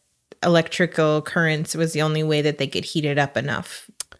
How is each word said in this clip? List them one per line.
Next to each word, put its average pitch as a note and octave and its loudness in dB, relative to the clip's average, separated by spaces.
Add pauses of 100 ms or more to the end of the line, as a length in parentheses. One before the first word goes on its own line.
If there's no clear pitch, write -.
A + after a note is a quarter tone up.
(440)
electrical E3 2
currents D#3 -2
was D#3+ 0
the D3+ 0
only D#3 0
way D3+ 2
that D3 0
they C#3 -2
could D3+ -4
heat D3+ -2
it C#3+ 0
up C#3+ 0
enough - -6 (300)